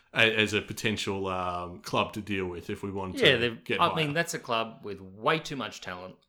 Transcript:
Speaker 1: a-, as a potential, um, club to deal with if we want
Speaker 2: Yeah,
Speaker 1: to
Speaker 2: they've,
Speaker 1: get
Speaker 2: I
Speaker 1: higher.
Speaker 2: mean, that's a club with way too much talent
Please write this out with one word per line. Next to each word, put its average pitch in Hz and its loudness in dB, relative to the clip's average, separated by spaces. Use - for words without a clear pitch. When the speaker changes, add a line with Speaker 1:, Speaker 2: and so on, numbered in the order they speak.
Speaker 1:
a-, 113 6
as 107 4
a 104 4
potential, 98 -2
um, 90 -4
club 110 0
to 110 -6
deal 95 -2
with 87 -8
if 104 -6
we 101 -4
want 95 -4
Speaker 2:
Yeah, 180 8
Speaker 1:
to 123 4
Speaker 2:
they've, 117 0
Speaker 1:
get 110 0
Speaker 2:
I 175 6
Speaker 1:
higher. - -2
Speaker 2:
mean, 151 0
that's 165 -2
a 160 -6
club 113 -2
with 101 -8
way 110 0
too 156 -8
much 113 -8
talent 92 -10